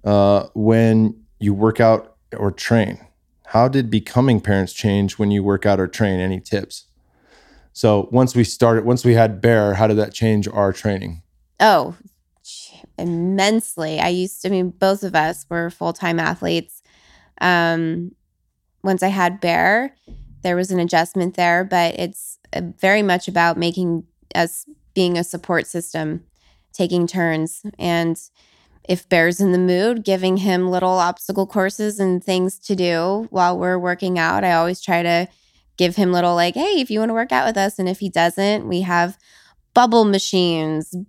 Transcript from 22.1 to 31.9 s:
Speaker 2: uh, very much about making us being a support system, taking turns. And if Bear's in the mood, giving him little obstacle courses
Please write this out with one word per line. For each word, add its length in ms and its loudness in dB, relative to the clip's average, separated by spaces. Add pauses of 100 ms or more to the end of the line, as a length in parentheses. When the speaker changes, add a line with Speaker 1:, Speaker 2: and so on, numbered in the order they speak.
Speaker 2:
uh, 100 -6 (160)
very 240 2
much 260 0
about 280 2
making 480 -2 (300)
us 320 -4 (280)
being 240 0
a 60 -2
support 420 -4
system, 580 -8 (480)
taking 340 0
turns. 560 -2 (160)
And 400 -2 (720)
if 200 -4
Bear's 320 2
in 120 2
the 60 2
mood, 460 0
giving 340 0
him 320 0
little 280 0
obstacle 480 -2
courses 540 -4